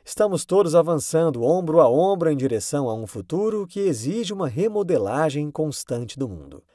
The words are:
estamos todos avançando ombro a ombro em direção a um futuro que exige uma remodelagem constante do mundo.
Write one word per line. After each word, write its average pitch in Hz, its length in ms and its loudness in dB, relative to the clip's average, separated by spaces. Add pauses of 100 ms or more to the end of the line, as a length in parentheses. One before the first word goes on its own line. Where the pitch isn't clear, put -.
estamos 202 400 0
todos 180 300 2
avançando 160 680 2
ombro 165 380 4
a 139 80 8
ombro 165 420 4
em 151 60 0
direção 127 540 -2
a 110 40 -2
um 110 120 -8
futuro 196 600 -4
que 196 140 -10
exige 180 520 -2
uma 190 140 -4
remodelagem 151 1040 0
constante 135 680 -6
do 135 100 -4
mundo. 73 340 -16 (120)